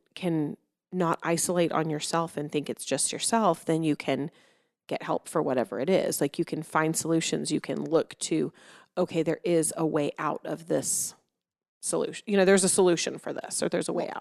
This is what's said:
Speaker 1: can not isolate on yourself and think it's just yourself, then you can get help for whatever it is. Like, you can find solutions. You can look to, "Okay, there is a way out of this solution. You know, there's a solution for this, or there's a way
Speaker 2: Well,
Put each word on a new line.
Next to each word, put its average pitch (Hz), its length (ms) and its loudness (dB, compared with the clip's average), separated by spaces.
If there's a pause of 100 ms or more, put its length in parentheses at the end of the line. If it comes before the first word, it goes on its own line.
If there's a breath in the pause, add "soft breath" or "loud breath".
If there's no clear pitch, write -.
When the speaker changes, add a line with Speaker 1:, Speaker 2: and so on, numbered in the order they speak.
(140)
Speaker 1:
can 160 420 0 (380)
not 160 280 0
isolate 170 500 0
on 156 180 0
yourself 160 460 -2
and 147 160 -6
think 143 180 -2
it's - 140 -8
just - 280 -2
yourself, 202 520 2
then 160 180 2
you 151 140 2
can 143 340 -2 (580 soft breath)
get - 160 -6
help - 220 -4
for 165 140 0
whatever 127 400 0
it 147 80 -2
is. - 320 2
Like, 143 180 0
you 170 60 0
can 156 180 -4
find 160 320 0
solutions. 160 560 0
You 151 100 0
can 143 220 -6
look 151 360 0
to, 156 340 -2 (460 loud breath)
"Okay, 170 240 0
there 151 200 0
is 160 340 2
a 160 100 0
way 147 320 0
out 151 260 -4
of 160 240 -8
this - 460 -2 (640)
solution. - 460 -4
You 202 100 2
know, 190 80 8
there's 190 200 8
a 185 40 4
solution 175 500 4
for - 140 -8
this, - 300 -6
or - 80 0
there's - 180 -2
a - 40 -4
way - 160 -2
Speaker 2:
Well, - 120 -10